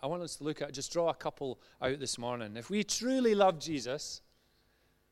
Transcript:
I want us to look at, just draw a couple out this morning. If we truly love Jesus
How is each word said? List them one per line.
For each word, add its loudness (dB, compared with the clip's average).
I 0
want -4
us -8
to -8
look -2
at, -6
just -8
draw 2
a 2
couple -6
out 0
this -4
morning. -4
If -10
we 2
truly 2
love 6
Jesus -6